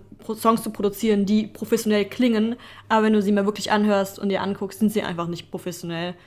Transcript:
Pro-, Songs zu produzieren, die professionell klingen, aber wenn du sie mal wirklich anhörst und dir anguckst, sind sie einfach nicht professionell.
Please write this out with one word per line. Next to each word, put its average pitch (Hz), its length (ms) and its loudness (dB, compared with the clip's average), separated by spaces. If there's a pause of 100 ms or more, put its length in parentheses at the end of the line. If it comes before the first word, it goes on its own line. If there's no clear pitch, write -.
(180)
Pro-, - 160 -10
Songs 226 280 2
zu 214 100 -8
produzieren, 202 540 0
die 214 220 2
professionell 214 560 0
klingen, 226 540 0 (320)
aber 220 160 4
wenn 220 80 4
du 214 80 4
sie 196 100 2
mal 202 140 4
wirklich 208 260 -2
anhörst 208 480 2
und 202 80 -4
dir 190 140 0
anguckst, 196 380 -6
sind 214 120 4
sie 208 120 0
einfach 170 260 -4
nicht 170 220 -10
professionell. 175 640 -8 (120)